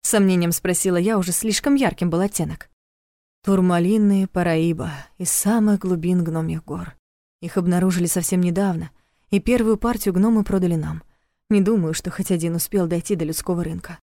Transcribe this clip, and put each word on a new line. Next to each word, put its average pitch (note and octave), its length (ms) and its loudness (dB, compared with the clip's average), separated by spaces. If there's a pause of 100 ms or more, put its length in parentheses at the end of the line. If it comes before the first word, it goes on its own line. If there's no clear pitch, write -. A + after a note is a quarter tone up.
с - 80 -4
сомнением F#3 420 4
спросила F3+ 460 0
я, G3+ 200 2
уже F3+ 140 -2
слишком A3+ 440 0
ярким G#3 340 0
был E3+ 120 0
оттенок. E3 480 -4 (760)
"Турмалины F#3+ 800 2
Параиба, E3 640 0 (280)
из F3+ 100 -4
самых G#3+ 480 2
глубин F3+ 460 0
гномьих D#3+ 420 -4
гор. F3 300 -10 (460)
Их E3+ 160 -6
обнаружили F3 500 2
совсем F3+ 340 0
недавно, F3 480 0 (400)
и G3+ 100 2
первую A3+ 380 2
партию A3 380 -2
гномы G#3+ 280 4
продали F3+ 300 0
нам. D#3 300 -4 (480)
Не G3+ 100 4
думаю, F3+ 320 2
что - 160 -6
хоть - 220 -4
один E3+ 240 -2
успел F3 320 -2
дойти - 280 -2
до D#3+ 100 -4
людского E3+ 380 -4
рынка". E3 420 -10